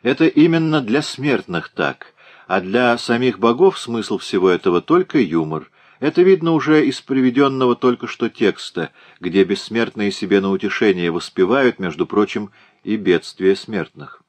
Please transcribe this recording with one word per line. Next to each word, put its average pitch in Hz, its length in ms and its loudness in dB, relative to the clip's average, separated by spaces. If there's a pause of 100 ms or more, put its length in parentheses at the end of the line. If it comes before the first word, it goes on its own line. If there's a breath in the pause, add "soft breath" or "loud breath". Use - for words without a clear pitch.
Это 143 240 0
именно 160 560 2
для 123 200 -2
смертных 120 680 -4
так, - 440 -6 (340 soft breath)
а 95 120 0
для 117 380 0
самих 117 420 -2
богов 127 400 2
смысл 110 380 -6
всего 92 320 0
этого 87 320 2
только 170 380 0
юмор. 80 520 -2 (280 soft breath)
Это 156 240 0
видно 165 280 4
уже 151 340 2
из 131 140 -2
приведённого 131 760 2
только 120 320 -2
что 117 220 -6
текста, - 600 -4 (280 soft breath)
где 95 260 0
бессмертные 104 680 -4
себе 98 300 0
на 98 80 -4
утешение 95 640 0
воспевают, 107 680 0
между 85 260 -4
прочим, 104 460 -2 (320 soft breath)
и 107 140 -4
бедствия 95 580 0
смертных. 82 720 -12